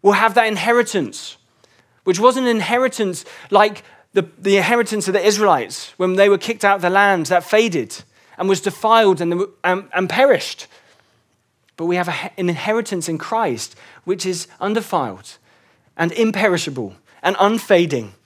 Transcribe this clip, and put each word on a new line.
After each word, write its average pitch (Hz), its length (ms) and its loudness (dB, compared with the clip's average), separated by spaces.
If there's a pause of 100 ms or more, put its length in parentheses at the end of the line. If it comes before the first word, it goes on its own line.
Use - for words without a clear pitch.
We'll 202 120 4
have 202 200 0
that 226 140 2
inheritance, 214 880 -4 (680)
which 185 160 0
wasn't 247 280 4
an 233 80 2
inheritance 214 680 -2 (260)
like 208 320 2 (300)
the, 190 100 0 (140)
the 196 200 2
inheritance 208 500 0
of 185 60 -2
the 190 120 2
Israelites 196 720 0
when 185 180 0
they 196 140 6
were 196 80 4
kicked 220 280 -4
out 202 120 4
of 185 40 -6
the 175 80 0
land 190 380 2
that 175 160 2
faded 190 600 0 (340)
and 190 120 -4
was 190 100 2
defiled 208 600 2
and, 175 240 -2 (180)
and, 180 300 -2
and 180 160 -2
perished. - 580 0 (1080)
But 165 100 -8
we 175 100 0
have 180 120 -2
a, 175 320 -8
an 175 100 0
inheritance 190 600 -4
in 160 80 -4
Christ, 165 580 -4 (280)
which 185 240 -4
is 180 200 -6 (140)
undefiled 185 760 -4 (600)
and 170 140 -2
imperishable 180 840 -2 (280)
and 185 160 0
unfading. 175 760 2 (120)